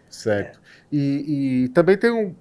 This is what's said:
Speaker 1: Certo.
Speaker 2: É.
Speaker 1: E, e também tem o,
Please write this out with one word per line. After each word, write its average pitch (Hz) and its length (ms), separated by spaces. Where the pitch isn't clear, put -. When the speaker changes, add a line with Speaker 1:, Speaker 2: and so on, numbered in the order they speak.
Speaker 1:
Certo. 101 500
Speaker 2:
É. - 380
Speaker 1:
E, 139 680
e 127 60
também 180 280
tem 233 120
o, 214 300